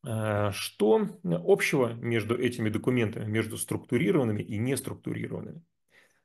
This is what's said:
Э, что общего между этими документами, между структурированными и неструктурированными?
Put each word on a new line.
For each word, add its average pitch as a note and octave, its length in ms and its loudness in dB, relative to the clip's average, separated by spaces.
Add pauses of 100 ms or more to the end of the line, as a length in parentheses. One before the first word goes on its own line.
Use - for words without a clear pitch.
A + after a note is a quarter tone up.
Э, G#2+ 480 0
что G#3+ 560 2 (160)
общего E3+ 680 2
между A#2 420 0
этими A#2+ 340 0
документами, A2 600 0
между G#2+ 280 0
структурированными B2 840 0
и G#2+ 160 -6
неструктурированными? A2 1040 -6 (640)